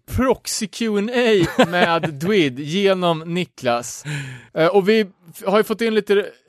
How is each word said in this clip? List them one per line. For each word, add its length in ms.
proxy 520
Q 300
and 120
A 580
med 460
<laughs> 0
Dwid 460
genom 600
Niklas. 840
Eh, 140
och 220
vi 120
f-, 460
har 100
ju 60
fått 180
in 140
lite, 300